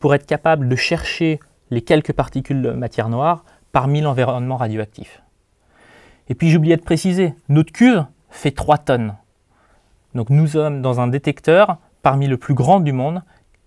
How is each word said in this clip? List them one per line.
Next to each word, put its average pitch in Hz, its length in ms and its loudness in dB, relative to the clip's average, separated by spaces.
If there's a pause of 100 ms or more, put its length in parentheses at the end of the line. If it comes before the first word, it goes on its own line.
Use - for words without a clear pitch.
pour 143 140 2
être 143 120 -2
capable 151 420 0
de 123 80 0
chercher 160 640 -2 (300)
les 120 100 -2
quelques 151 320 0
particules 135 480 -4
de 123 120 -2
matière 120 360 -6
noire 147 380 -2 (260)
parmi 139 300 0
l'environnement 127 560 -2
radioactif. 107 640 -8 (1040)
Et 131 60 -6
puis 165 160 2
j'oubliais 165 260 4
de 160 60 -4
préciser, 180 520 -2 (140)
notre 156 240 2
cuve 233 320 4 (240)
fait - 220 -6
trois 147 260 0
tonnes. 117 380 -2 (1000)
Donc 117 140 -6
nous 147 180 2
sommes 151 360 -2
dans 127 180 -2
un 123 60 0
détecteur 156 720 0 (240)
parmi 139 240 2
le 131 100 0
plus - 160 -4
grand 139 280 4
du 147 120 -2
monde, 151 300 -4 (440)